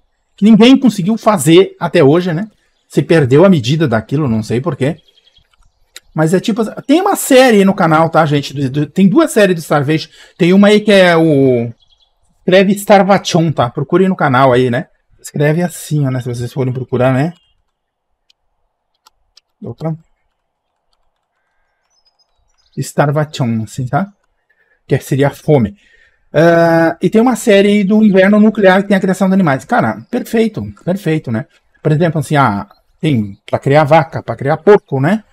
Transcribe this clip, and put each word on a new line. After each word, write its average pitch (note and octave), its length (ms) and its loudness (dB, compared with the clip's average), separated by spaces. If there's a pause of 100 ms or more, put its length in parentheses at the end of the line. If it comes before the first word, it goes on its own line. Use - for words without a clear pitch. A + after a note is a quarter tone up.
(360)
que - 80 -4
ninguém A3+ 320 6
conseguiu A3+ 440 -2
fazer F3 600 0
até E3+ 240 0
hoje, E3+ 300 2
né? G3+ 160 -8 (400)
Se D#3 140 -2
perdeu D3+ 420 2
a G3 40 4
medida D#3 380 0
daquilo, C3 400 -4
não A2 140 -2
sei G#2+ 180 -6
por C#3 160 -6
quê. D3 220 -4 (1160)
Mas D#3+ 180 0
é F3+ 60 0
tipo, A3 260 -4 (160)
tem D4+ 180 0
uma G4 160 -2
série B3+ 420 2
aí G3 80 4
no F#3+ 100 2
canal, D#3+ 340 0
tá, D#3+ 160 2
gente? C#3+ 300 -4
Do, C3+ 160 -4
do, D3 160 -4
tem F#3+ 200 2
duas D4 240 2
séries G3 240 2
do E3 40 -8
Starvation. D#3 500 -4 (260)
Tem E3+ 160 0
uma G3+ 180 4
aí G#3 120 4
que G#3 100 -2
é F3+ 240 4
o, C3+ 560 0 (680)
escreve F#3+ 340 2
Starvation, F#3+ 800 0
tá? B2 180 -4
Procure F3 380 -2
no F#3 80 -2
canal C3+ 360 2
aí, B2 200 2
né? C3+ 160 -6 (340)
Escreve D3+ 400 -2
assim, D3+ 460 -6
ó, - 20 -4
né? B2+ 120 -6
Se B2+ 80 -12
vocês A#2+ 220 -10
forem C3 220 -6
procurar, B2 400 -2
né? D3 200 -2 (2250)
Opa. D#3 320 -10 (2750)
Starvation, C#3+ 880 -4
assim, B2 240 -10
tá? F3 260 -6 (760)
Que C#3 120 -2
seria C#3 280 -2
a - 20 -2
fome. A#2+ 480 -2 (580)
Ah, E3 640 2
e F3+ 120 -2
tem A3 100 0
uma B3 140 0
série G3+ 320 2
aí G#3 160 0
do G#3+ 200 0
Inverno G3 360 2
Nuclear G3+ 420 2
que G3+ 60 -10
tem G3+ 100 0
a - 20 -2
criação F#3+ 280 -2
de F#3+ 80 0
animais. D3 300 0
Cara, A2+ 440 -4
perfeito, A3+ 560 -4 (180)
perfeito, D#3+ 480 -4
né? A2 140 -6 (340)
Por D#3 120 -2
exemplo, D#3 300 0
assim, D#3 140 -6
ah, B2+ 320 0 (320)
tem A2 460 -4
pra - 140 -6
criar D3 240 2
vaca, D3+ 400 0
pra A#2 120 -10
criar C#3 220 -4
porco, F#3+ 420 0
né? F#3+ 340 -2